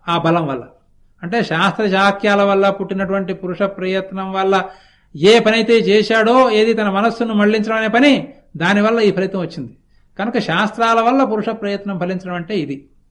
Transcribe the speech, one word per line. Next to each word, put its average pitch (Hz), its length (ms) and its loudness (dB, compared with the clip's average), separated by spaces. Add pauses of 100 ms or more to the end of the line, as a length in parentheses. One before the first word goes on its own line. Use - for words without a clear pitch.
ఆ 170 100 0
బలం 165 280 0
వల్ల, 127 180 -6 (580)
అంటే 175 200 -4
శాస్త్రవాక్యాల 196 1000 0
వల్ల 196 280 2
పుట్టినటువంటి 196 640 -4
పురుష 180 280 -6 (140)
ప్రయత్నం 190 560 -6
వల్ల 190 220 0 (600)
ఏ 170 240 6
పనైతే 220 400 2
చేశాడో, 214 580 2 (140)
ఏది 214 240 4
తన 208 160 -2
మనస్సును 226 440 0
మళ్లించడం 214 420 2
అనే 220 120 -2
పని, 254 240 4 (440)
దానివల్ల 208 440 0
ఈ 208 120 4
ఫలితం 190 280 -4
వచ్చింది. 160 320 -10 (460)
కనుక 233 200 -4
శాస్త్రాల 220 640 0
వల్ల 254 240 2
పురుష 214 240 -2
ప్రయత్నం 202 500 -6
ఫలించడం 180 360 -6
అంటే 175 240 -8
ఇది 139 180 -6 (340)